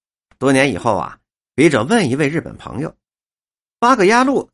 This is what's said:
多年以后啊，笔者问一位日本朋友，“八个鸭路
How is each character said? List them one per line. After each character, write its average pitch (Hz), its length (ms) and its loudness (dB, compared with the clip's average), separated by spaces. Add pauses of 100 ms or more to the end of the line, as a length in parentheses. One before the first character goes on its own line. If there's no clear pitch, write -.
(380)
多 131 140 0
年 135 220 2
以 - 40 -4
后 104 200 -2
啊， - 200 -8 (380)
笔 156 140 4
者 127 160 0
问 196 240 0
一 135 80 -2
位 151 100 0
日 156 140 -6
本 - 160 -14
朋 - 240 -12
友 160 120 -10 (840)
，“八 254 160 2
个 190 120 2
鸭 240 180 4
路 269 280 -2